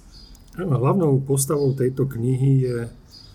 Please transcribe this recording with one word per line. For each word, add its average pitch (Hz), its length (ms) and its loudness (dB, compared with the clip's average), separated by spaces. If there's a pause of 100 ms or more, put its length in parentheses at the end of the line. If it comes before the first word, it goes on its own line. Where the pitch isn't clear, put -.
(580)
Hlavnou 147 640 2
postavou 139 480 0
tejto 131 400 -2
knihy 127 560 2
je 120 100 -4 (580)